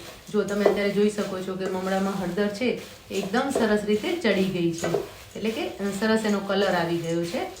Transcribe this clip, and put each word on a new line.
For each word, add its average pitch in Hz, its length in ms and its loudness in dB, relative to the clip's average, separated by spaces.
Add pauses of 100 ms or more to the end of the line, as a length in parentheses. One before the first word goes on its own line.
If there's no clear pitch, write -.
(320)
જો 208 120 2
તમે 202 200 0
અત્યારે 202 260 4
જોઈ 208 200 4
શકો 190 300 -2
છો 190 140 -6
કે 185 120 -4
મમરામાં 190 560 0
હળદર 180 260 0
છે, 226 320 -2 (300)
એકદમ 220 400 0
સરસ 208 340 2
રીતે 214 320 0
ચડી 190 280 2
ગઈ 170 280 2
છે, 175 140 -4 (500)
એટલે 208 140 -2
કે, 302 180 -4
અ, 202 220 -4 (100)
સરસ 220 240 2
એનો 208 140 2
કલર 196 360 2
આવી 170 220 2
ગયો 170 280 0
છે. 247 200 -4 (160)